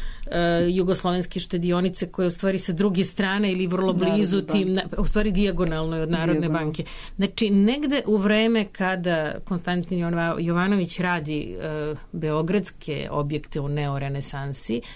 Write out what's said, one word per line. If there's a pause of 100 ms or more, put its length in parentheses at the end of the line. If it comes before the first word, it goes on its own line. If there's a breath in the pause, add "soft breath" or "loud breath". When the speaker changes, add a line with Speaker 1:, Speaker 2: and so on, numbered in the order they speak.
(260 loud breath)
Speaker 1:
e,
jugoslovenske
štedionice
koja
je
u
stvari
sa
druge
strane
ili
vrlo
blizu
Speaker 2:
Narodne
Speaker 1:
tim,
Speaker 2:
banke.
Speaker 1:
na,
u
stvari
dijagonalno
je
od
Narodne
Speaker 2:
Dijagonalno.
Speaker 1:
banke. (320 loud breath)
Znači,
negde
u
vreme
kada (100)
Konstantin
Jova-,
Jovanović
radi,
e, (180)
beogradske
objekte
u
neorenesansi (160 loud breath)